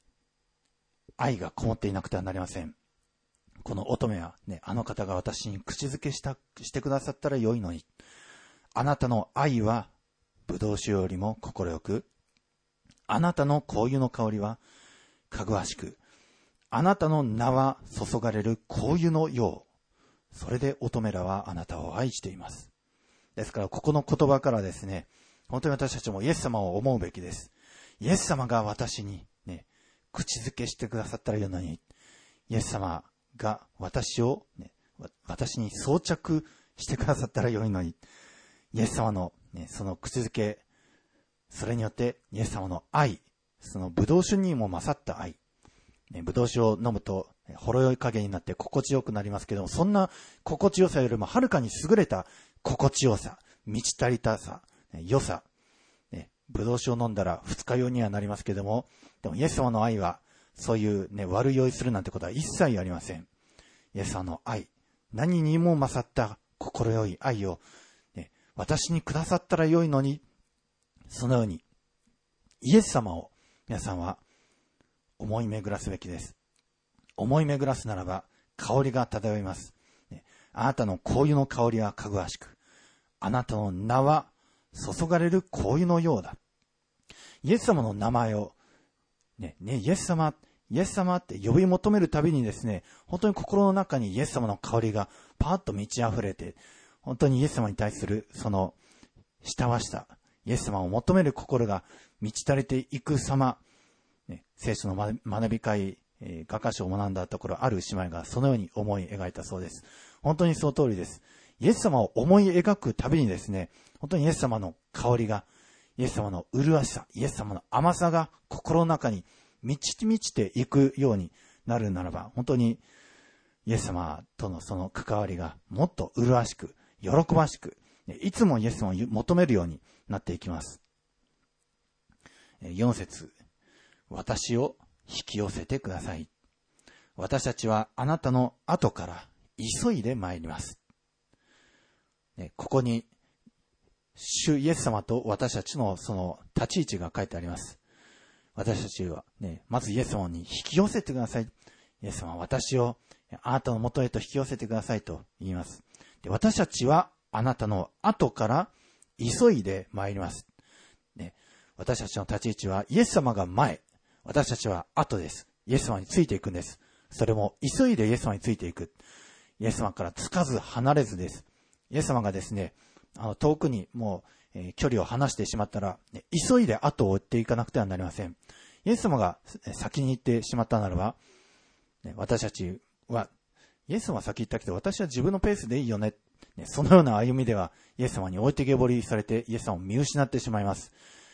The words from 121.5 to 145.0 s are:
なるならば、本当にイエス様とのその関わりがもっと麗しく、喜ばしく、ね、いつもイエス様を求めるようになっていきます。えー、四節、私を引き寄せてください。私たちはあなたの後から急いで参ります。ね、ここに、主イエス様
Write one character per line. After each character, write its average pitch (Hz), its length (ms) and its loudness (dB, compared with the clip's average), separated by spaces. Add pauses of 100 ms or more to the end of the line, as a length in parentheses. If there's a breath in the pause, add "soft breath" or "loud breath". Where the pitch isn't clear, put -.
な 117 120 0
る 107 120 0
な 90 120 -2
ら 90 80 -4
ば、 87 240 -10
本 123 100 -4
当 135 120 2
に 117 220 4 (880 soft breath)
イ 110 80 0
エ 113 60 4
ス - 80 -4
様 85 360 -6 (140)
と 104 140 -6
の 85 100 -8
そ 98 160 -8
の 92 140 -6
関 - 280 -4
わ 104 80 -2
り 92 100 -6
が 82 200 -8 (140)
も 131 140 0
っ 180 100 0
と - 220 -6
麗 120 280 4
し - 100 -6
く、 - 200 -14 (260 soft breath)
喜 92 100 -6 (240)
ば 160 140 6
し - 80 -12
く、 - 200 -14 (300 soft breath)
ね、 - 100 -12
い 196 140 -4
つ 233 140 2
も 147 140 6
イ 110 80 2
エ 117 40 2
ス - 100 -4
様 101 100 -2
を 92 40 -2
求 117 400 0
め 175 120 6
る 131 80 4
よ 92 80 4
う 85 40 -2
に 80 140 -8 (280 soft breath)
な 98 100 -4
っ - 40 -14
て 87 120 -8
い 87 40 -6
き - 120 -8
ま 85 100 -4
す。 - 220 -16 (1800 soft breath)
え 82 80 -14
ー、 87 60 -10
四 117 180 4
節、 98 400 -10 (800 soft breath)
私 - 480 -4
を - 180 -2 (320)
引 - 160 -10
き - 140 -8
寄 104 100 0
せ 87 160 -8
て 135 160 -4
く 104 80 -12
だ 90 120 -6
さ 82 160 -8
い。 78 120 -12 (880 soft breath)
私 120 280 -2
た 123 100 -2
ち - 120 -6
は 110 300 2
あ 123 80 -4
な 156 140 0
た 131 120 0
の 127 220 4 (140)
後 151 240 2
か 87 160 -8
ら 87 200 -14 (560)
急 240 120 2
い 131 80 -2
で 120 120 -2
参 90 240 -6
り 82 100 -10
ま 78 120 -10
す。 - 180 -14 (1600 soft breath)
ね、 82 200 -12
こ - 120 -12
こ 135 140 2
に、 117 240 0 (1080)
主 - 440 0
イ 143 100 0
エ 165 60 4
ス - 80 -4
様 110 200 0